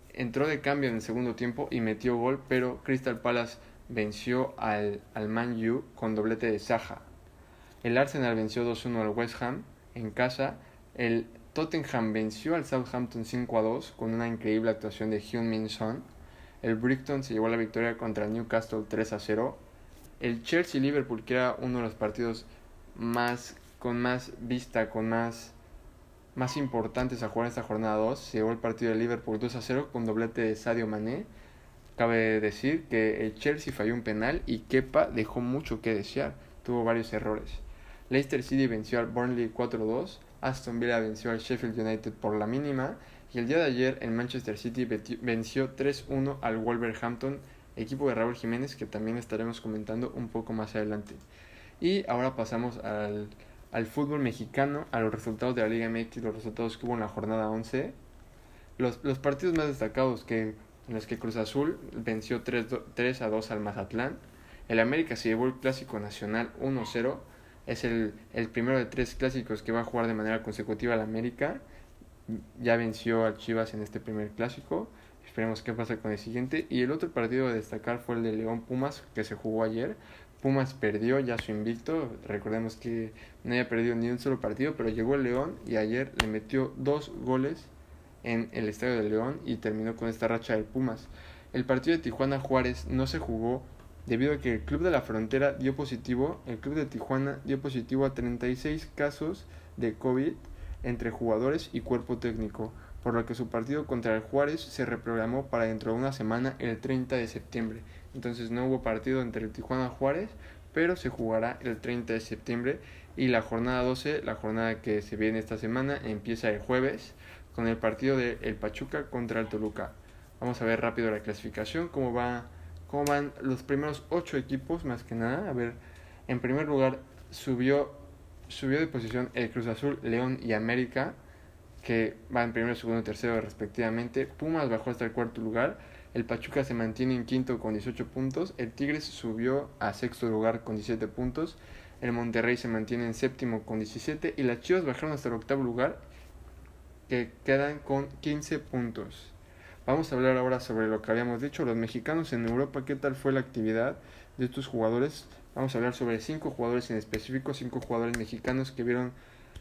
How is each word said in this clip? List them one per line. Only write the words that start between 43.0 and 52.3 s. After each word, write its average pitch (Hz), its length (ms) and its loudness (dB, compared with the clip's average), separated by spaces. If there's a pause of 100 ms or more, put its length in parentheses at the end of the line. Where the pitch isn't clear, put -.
y 123 40 0
el 117 80 2
día 151 120 4
de 170 60 6
ayer 131 360 4
el 117 120 0
Manchester 120 440 -2
City 120 300 -2
veti-, 113 340 -4
venció 123 520 0
tres 139 360 0
uno 135 320 0
al 113 160 0
Wolverhampton, 117 840 0 (380)
equipo 135 320 0
de 120 60 4
Raúl 117 200 2
Jiménez, 120 420 -2
que - 100 -6
también 110 320 -2
estaremos 113 420 -4
comentando 110 560 -4
un 120 120 -4
poco 113 260 -4
más 110 200 -4
adelante. 107 420 -2 (640)
Y 190 260 4
ahora 127 260 2